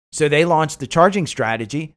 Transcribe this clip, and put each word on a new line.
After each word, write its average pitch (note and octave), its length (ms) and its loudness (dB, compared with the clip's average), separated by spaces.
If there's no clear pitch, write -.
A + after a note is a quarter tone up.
So D3+ 180 0
they D3+ 160 4
launched D#3 340 0
the C3+ 60 -8
charging F3+ 400 2
strategy. A2+ 720 -6